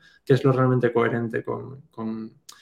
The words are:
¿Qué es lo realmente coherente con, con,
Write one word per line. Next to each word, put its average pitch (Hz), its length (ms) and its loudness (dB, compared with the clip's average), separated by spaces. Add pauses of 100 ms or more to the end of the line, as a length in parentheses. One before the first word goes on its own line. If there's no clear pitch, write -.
(260)
¿Qué 139 80 4
es 127 100 4
lo 135 80 4
realmente 127 400 2
coherente 117 520 0
con, 117 380 -10 (100)
con, 110 420 -10 (280)